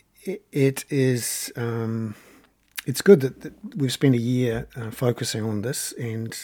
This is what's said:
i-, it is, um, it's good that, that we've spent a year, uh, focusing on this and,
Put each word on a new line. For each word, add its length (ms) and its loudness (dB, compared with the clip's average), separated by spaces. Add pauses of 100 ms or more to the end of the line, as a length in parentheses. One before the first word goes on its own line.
(260)
i-, 140 -6 (120)
it 360 2
is, 680 0
um, 580 -4 (720)
it's 160 -4
good 180 10
that, 220 -6
that 340 -14
we've 160 0
spent 220 4
a 60 2
year, 540 0
uh, 160 -10
focusing 540 -2
on 160 -2
this 320 -6
and, 520 -8